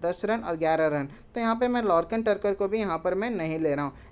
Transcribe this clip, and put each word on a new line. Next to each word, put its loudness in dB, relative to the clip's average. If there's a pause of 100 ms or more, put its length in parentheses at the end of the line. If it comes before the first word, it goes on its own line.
दस -2
रन 0
और -4
ग्यारह 2
रन। -2 (260)
तो -4
यहाँ 2
पर 0
मैं 0
लॉर्कन 2
टक्कर 2
को 0
भी 0
यहाँ -2
पर 0
मैं -2
नहीं -2
ले 2
रहा 0
हूँ। -4 (200)